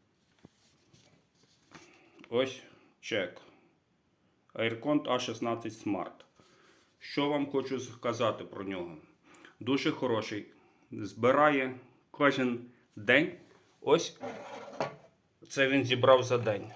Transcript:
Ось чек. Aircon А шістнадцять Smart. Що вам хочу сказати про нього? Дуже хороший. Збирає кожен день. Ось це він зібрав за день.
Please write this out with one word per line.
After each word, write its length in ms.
Ось 340
чек. 420
Aircon 580
А 80
шістнадцять 680
Smart. 240
Що 300
вам 160
хочу 340
сказати 640
про 200
нього? 340
Дуже 320
хороший. 540
Збирає 880
кожен 480
день. 360
Ось 380
це 200
він 180
зібрав 380
за 140
день. 380